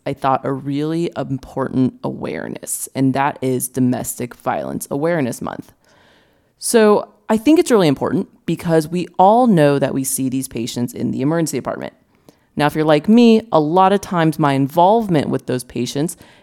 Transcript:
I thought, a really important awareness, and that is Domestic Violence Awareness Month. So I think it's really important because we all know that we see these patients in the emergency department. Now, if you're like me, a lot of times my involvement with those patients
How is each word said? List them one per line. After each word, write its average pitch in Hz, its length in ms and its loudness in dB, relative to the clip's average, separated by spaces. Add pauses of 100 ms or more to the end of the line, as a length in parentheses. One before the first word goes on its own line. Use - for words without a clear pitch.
I 143 80 -4
thought, 135 320 -2
a 131 80 -2
really 147 640 -4
important 135 840 -4
awareness, - 920 -10
and 131 220 0
that 135 260 -2
is 127 260 -2
Domestic 123 680 -4
Violence 73 560 -6
Awareness 147 500 -4
Month. - 320 -12 (840)
So 214 520 2 (160)
I 220 100 2
think 302 200 4
it's 339 140 0
really 196 160 6
important 139 420 -2 (160)
because 160 420 0
we 170 200 -6 (100)
all 220 300 4
know 147 320 4
that 139 160 -2
we 135 80 -2
see 131 260 -4
these 131 180 -4
patients 120 460 -6
in 120 160 -6
the 120 140 -4
emergency 156 340 -2
department. 113 360 -8 (600)
Now, 147 120 0
if - 80 -2
you're 156 100 0
like 151 240 4
me, 226 420 6
a 160 80 4
lot 185 340 4
of 196 80 0
times 160 360 0
my 147 160 2
involvement 170 760 2
with - 180 -4
those 127 160 -4
patients 131 520 -6 (280)